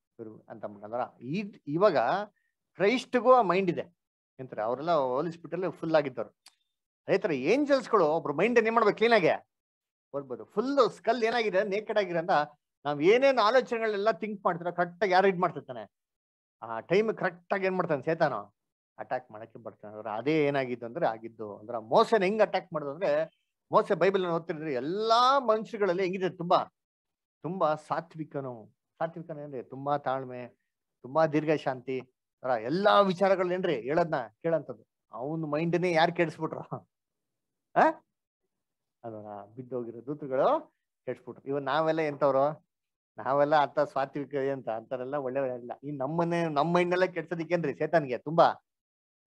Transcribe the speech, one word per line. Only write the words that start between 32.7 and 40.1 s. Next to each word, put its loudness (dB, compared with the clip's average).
ವಿಚಾರಗಳು 2
ಏನ್ರಿ 0
ಹೇಳದ್ನ 0
ಕೇಳಂತದ್ದು. -6
ಅವನ್ -6
ಮೈಂಡ್ನೇ 0
ಯಾರ್ 4
ಕೆಡಿಸ್ಬಿಟ್ರು? -6
ಆ? 6
ಅದನ್ನ -14
ಬಿದ್ದೋಗಿರೋ -10
ದೂತರುಗಳು -2